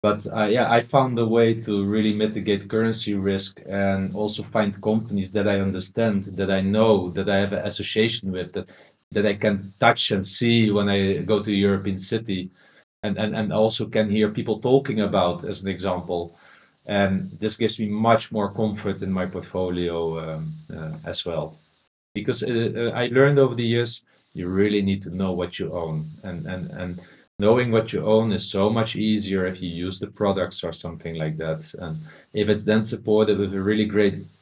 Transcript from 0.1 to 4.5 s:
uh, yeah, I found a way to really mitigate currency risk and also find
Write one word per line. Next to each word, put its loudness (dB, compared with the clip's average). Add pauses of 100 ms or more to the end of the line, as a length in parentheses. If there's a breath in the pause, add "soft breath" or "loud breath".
uh, 0
yeah, 2
I 6
found 2
a 4
way 4
to 0
really 2
mitigate -2
currency 0
risk -2
and 0
also -4
find -2